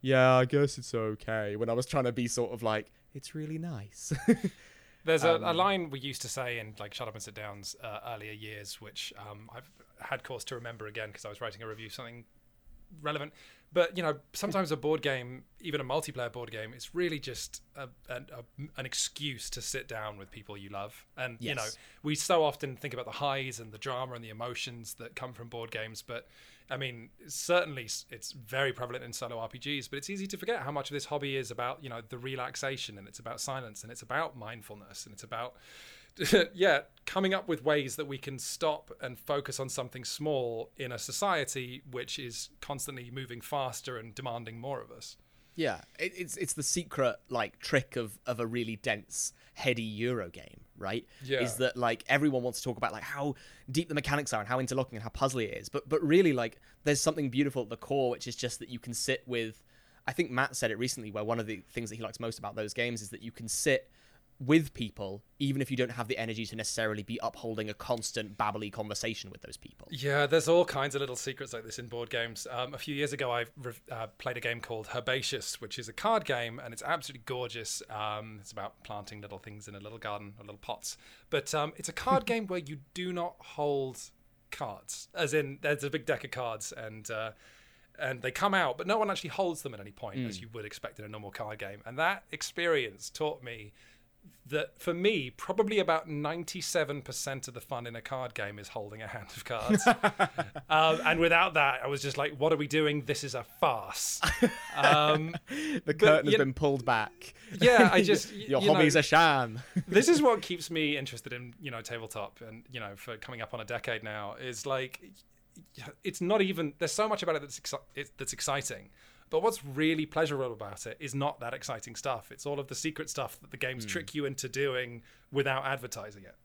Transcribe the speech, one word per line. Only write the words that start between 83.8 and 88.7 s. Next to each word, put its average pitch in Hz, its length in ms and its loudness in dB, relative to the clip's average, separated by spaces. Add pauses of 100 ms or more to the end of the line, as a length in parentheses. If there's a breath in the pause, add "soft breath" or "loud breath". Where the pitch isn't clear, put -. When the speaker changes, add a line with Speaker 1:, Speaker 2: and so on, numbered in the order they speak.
Speaker 2:
cards, - 640 -8
as 151 200 0
in 139 280 2
there's 143 200 2
a 143 80 -2
big 120 160 -4
deck 143 160 0
of 135 80 -10
cards, 113 400 -4
and, 110 400 -10
uh, 110 220 -4 (640 soft breath)
and 131 240 -4
they 131 80 0
come 196 240 2
out, 160 240 2